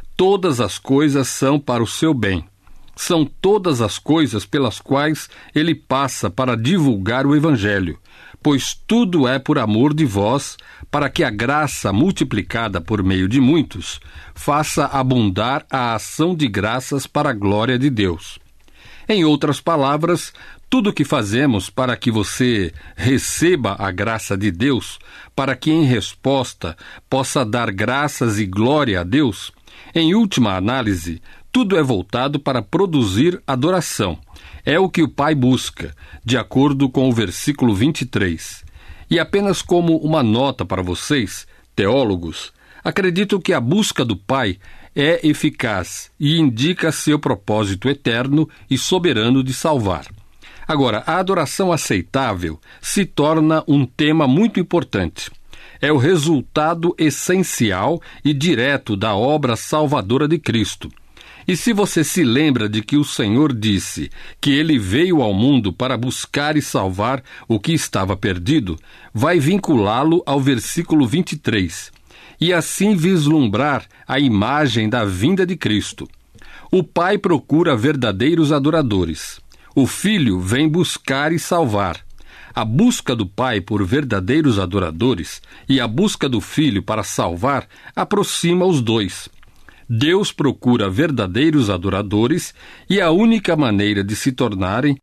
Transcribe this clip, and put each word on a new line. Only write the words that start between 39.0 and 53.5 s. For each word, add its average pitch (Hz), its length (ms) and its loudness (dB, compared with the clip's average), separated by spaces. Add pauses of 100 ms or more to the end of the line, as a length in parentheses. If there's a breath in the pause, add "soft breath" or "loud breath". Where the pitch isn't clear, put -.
E 165 80 2
apenas 196 420 0
como 170 380 2
uma 151 240 0
nota 120 420 0
para 92 180 -4
vocês, 92 640 -4 (300 soft breath)
teólogos, 101 760 0 (300 soft breath)
acredito 190 580 0
que 180 120 -2
a 147 80 2
busca 151 440 0
do 104 120 -2
Pai 120 400 -2 (400 soft breath)
é 156 300 0
eficaz 135 920 -2
e 156 200 2
indica 156 540 0
seu 151 260 0
propósito 107 680 -2
eterno 135 600 0 (220 loud breath)
e 131 80 0
soberano 135 640 2
de 131 100 -4
salvar. 107 540 -2 (600 loud breath)
Agora, 131 400 0
a 160 120 0
adoração 185 540 0
aceitável 95 880 -2 (220 loud breath)
se - 240 -2
torna 156 640 2